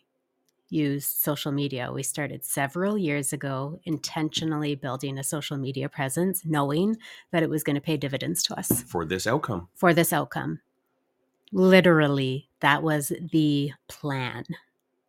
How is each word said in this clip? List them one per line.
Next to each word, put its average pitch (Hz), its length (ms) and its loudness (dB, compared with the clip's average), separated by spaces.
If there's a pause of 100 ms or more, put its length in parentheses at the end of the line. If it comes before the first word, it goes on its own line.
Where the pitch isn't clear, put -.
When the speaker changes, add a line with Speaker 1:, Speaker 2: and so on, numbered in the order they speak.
(680)
Speaker 1:
use 143 360 0
social - 460 -2
media. 135 400 -2
We 135 120 -6
started 131 420 -6
several 180 520 -2
years 147 360 0
ago, 139 500 -6
intentionally 156 920 -4
building 135 440 -6
a 135 40 -6
social 147 340 -6
media 135 320 -4
presence, 165 560 -2
knowing 160 520 0 (340)
that 165 120 2
it 147 60 2
was 151 140 -2
gonna 143 180 0
pay 160 160 0
dividends 139 460 -4
to 180 140 -4
us. - 260 -2
Speaker 2:
For 85 220 -4
this 92 220 -2
outcome. 110 480 -2
Speaker 1:
For 175 180 4
this 165 200 4
outcome. 147 480 -4 (880)
Literally, 156 1000 6 (120)
that 143 200 6
was 151 300 0 (200)
the 147 400 2 (160)
plan. 131 580 -6 (640)